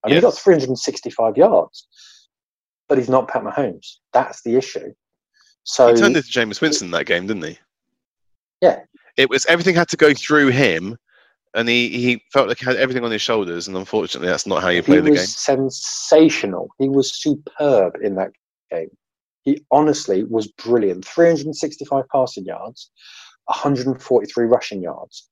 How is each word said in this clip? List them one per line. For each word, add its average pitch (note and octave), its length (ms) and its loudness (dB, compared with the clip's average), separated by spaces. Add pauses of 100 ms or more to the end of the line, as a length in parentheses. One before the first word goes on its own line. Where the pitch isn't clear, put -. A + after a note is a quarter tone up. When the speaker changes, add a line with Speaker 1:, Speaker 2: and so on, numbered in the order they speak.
Speaker 1:
I A2 60 -4
mean, C#3 80 4
he - 0 -
Speaker 2:
Yes. F3 60 4
Speaker 1:
got A#3+ 140 4
three F#3+ 180 4
hundred C3 160 0
and B2 80 -4
sixty-five - 580 -4
yards, D3+ 500 2 (1000)
but C3+ 100 2
he's B2 100 -4
not C3 200 2
Pat G#2+ 160 -4
Mahomes. B2+ 540 -8 (140)
That's - 300 0
the A#2 140 0
issue. - 360 -4 (720)
So A#2+ 320 4
Speaker 2:
He A#2 60 4
turned A#2+ 160 4
into C#3+ 120 -2
Jameis A2+ 320 -4
Winston D3 300 -2
that E2 160 -4
game, F#2 220 -2
didn't G2+ 160 -6
he? E2 120 -12 (1040)
Speaker 1:
Yeah. - 200 2 (360)
Speaker 2:
It C3 140 2
was, C3 160 -2
everything E3+ 300 2
had E3+ 140 2
to - 60 -6
go D3+ 160 6
through C#3+ 360 2
him. A2+ 500 0 (580)
And A#2 120 -2
he, A#2+ 200 2
he A#2+ 320 -2 (120)
felt C3 160 2
like A#2+ 100 -4
he - 60 -16
had B2+ 100 0
everything B2+ 300 -2
on A#2 80 -4
his G#2 100 -4
shoulders, F2+ 460 -4
and F#2+ 80 -8
unfortunately, F2+ 520 -4
that's E2+ 160 -2
not F#2 160 -2
how F2+ 100 0
you F2 120 0
play - 140 4
Speaker 1:
He - 60 4
Speaker 2:
the D3+ 100 4
Speaker 1:
was C#3+ 80 4
Speaker 2:
game. F#2+ 80 -4
Speaker 1:
sensational. C3+ 1400 0 (120)
He C3+ 80 0
was C3+ 260 0
superb C#3 760 0 (100)
in G2 140 -2
that F#2+ 160 -4 (400)
game. E2 160 -6 (540)
He C#3 280 -2
honestly C#3 540 2
was A2 240 -4
brilliant. G#2 560 -2
Three E3+ 240 2
hundred D3+ 180 0
and D#3 100 -8
sixty-five C#3+ 560 -6
passing A#2+ 320 -2
yards, A#2 460 -14 (580)
a - 40 -2
hundred C3 340 -2
and C3 160 -4
forty-three A#2 440 0
rushing A2+ 360 0
yards. - 500 -14